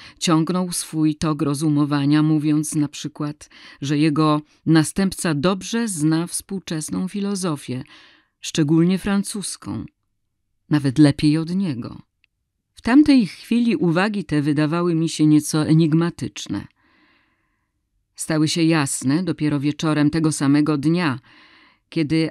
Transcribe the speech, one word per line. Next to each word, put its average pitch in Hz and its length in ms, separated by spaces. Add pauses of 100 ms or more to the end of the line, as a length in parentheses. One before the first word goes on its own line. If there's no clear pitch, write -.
(200)
ciągnął 175 520
swój 156 440
tok 156 260
rozumowania, 147 840
mówiąc 151 520
na 147 120
przykład, - 600 (320)
że 143 160
jego 151 440 (240)
następca 165 680
dobrze 190 540
zna 160 400
współczesną 180 800
filozofię, 185 760 (580)
szczególnie 165 560
francuską, 185 880 (840)
nawet 143 300
lepiej 147 380
od 165 180
niego. 160 460 (720)
W - 80
tamtej 269 460
chwili 233 480
uwagi 185 500
te 151 160
wydawały 156 540
mi 160 140
się 156 160
nieco 151 420
enigmatyczne. 160 1000 (1500)
Stały 156 320
się 165 160
jasne 156 600
dopiero 151 360
wieczorem 147 500
tego 156 220
samego 147 460
dnia, 156 420 (680)
kiedy 160 420